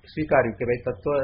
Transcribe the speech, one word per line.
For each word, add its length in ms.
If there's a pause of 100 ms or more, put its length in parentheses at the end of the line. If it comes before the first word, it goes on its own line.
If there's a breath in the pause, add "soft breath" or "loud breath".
સ્વીકાર્યું 540
કે 80
ભાઈ 180
તત્વ 220 (180)